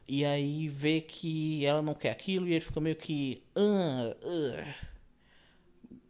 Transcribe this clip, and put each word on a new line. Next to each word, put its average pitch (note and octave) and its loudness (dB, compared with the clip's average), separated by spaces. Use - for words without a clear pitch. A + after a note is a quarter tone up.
e C#3 0
aí C#3+ 0
vê D3+ 2
que D#3 -2
ela D3 4
não D3+ 0
quer C3+ 0
aquilo, F#3 -2
e F3 0
ele E3 4
fica - -6
meio D#3 0
que, C#3+ -4
"Ah, F3 2
ah." D3+ -2